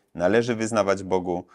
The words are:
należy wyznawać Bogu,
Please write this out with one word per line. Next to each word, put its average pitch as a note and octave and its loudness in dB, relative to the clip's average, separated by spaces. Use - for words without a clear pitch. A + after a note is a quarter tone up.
należy A2+ 2
wyznawać G#2 0
Bogu, F2+ -2